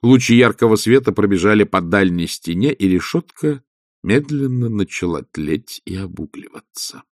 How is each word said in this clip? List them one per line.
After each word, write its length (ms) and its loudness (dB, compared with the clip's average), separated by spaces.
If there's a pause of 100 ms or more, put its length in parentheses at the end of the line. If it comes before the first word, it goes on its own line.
Лучи 340 4
яркого 400 4
света 360 2
пробежали 520 2
по 160 0
дальней 480 0
стене, 460 -4
и 140 -2
решетка 760 -2 (400)
медленно 640 -2
начала 540 -4
тлеть 640 -8
и 100 -12
обугливаться. 1080 -14 (160)